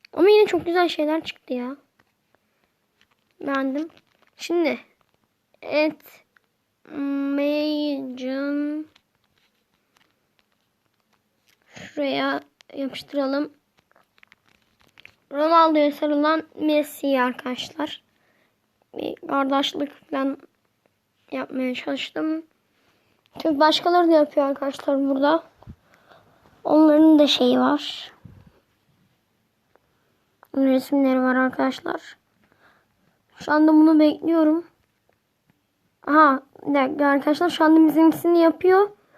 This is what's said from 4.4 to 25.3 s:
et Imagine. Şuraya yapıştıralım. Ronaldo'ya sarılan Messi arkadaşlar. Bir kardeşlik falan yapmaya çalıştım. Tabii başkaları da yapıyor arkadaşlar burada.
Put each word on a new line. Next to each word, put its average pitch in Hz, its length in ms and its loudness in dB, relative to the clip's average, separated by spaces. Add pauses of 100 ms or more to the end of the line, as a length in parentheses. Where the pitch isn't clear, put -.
et 302 600 -6 (680)
Imagine. 285 1900 -6 (2750)
Şuraya 277 720 -6 (340)
yapıştıralım. 277 800 -6 (1800)
Ronaldo'ya 311 600 2
sarılan 302 500 -2 (120)
Messi 294 680 -2
arkadaşlar. - 840 -8 (920)
Bir - 220 -10
kardeşlik 277 920 -6
falan 269 280 -6 (960)
yapmaya 254 420 -8
çalıştım. 311 720 -8 (920)
Tabii 302 220 -2
başkaları 339 480 2
da 330 40 4
yapıyor 294 340 2
arkadaşlar 277 640 -4
burada. 285 360 0 (1200)